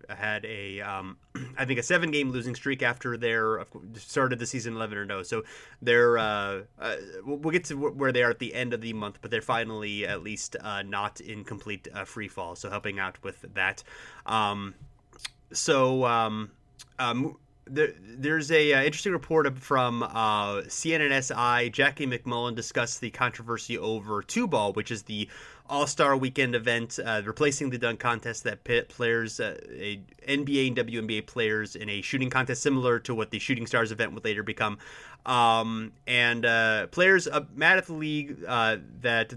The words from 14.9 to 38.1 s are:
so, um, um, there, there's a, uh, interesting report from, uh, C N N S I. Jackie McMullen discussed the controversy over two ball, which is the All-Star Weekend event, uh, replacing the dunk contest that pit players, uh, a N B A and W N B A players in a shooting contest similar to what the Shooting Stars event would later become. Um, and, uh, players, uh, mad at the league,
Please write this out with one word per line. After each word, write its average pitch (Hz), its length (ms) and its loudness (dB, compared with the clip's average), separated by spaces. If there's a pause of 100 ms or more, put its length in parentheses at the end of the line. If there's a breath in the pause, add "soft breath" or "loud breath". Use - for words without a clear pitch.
so, 131 540 4
um, 110 460 0 (480)
um, 123 380 -2 (280)
there, 135 360 0
there's 135 500 -2
a, 151 220 8
uh, 135 100 6
interesting 156 280 0
report 151 460 2
from, 123 460 2
uh, 107 640 2
C - 260 -2
N 160 80 2
N 147 100 4
S 135 200 0
I. 120 380 4
Jackie 139 380 2
McMullen 120 480 -2
discussed 117 460 -2
the 117 80 -4
controversy 117 680 -4
over 104 440 -2
two 233 260 0
ball, 104 260 2
which 107 180 -4
is 110 120 -6
the 104 260 -6 (400 loud breath)
All-Star 143 460 4
Weekend 131 400 2
event, 117 500 0
uh, 110 200 0
replacing 143 440 0
the 127 80 -4
dunk 117 220 -2
contest 117 460 -2
that 107 180 -4
pit 120 240 2
players, 117 540 0
uh, 101 180 -4 (100)
a 98 320 -8 (240)
N 139 200 0
B 139 160 2
A 131 60 4
and 123 100 0
W 117 220 -2
N 110 80 -4
B 110 100 0
A 107 40 -2
players 107 540 -2
in 104 140 -8
a 101 120 -4
shooting 127 280 0
contest 127 320 0
similar 127 380 4
to 123 140 -4
what 110 180 -2
the 107 80 -4
Shooting 117 280 -2
Stars 113 240 2
event 110 220 -2
would 107 100 -12
later 107 200 -2
become. 104 340 -2 (480 loud breath)
Um, 113 640 4 (160)
and, 120 380 4
uh, 113 420 4
players, 185 400 6
uh, 147 140 0 (120)
mad 165 240 4
at 185 100 -2
the 170 60 -10
league, 151 540 -6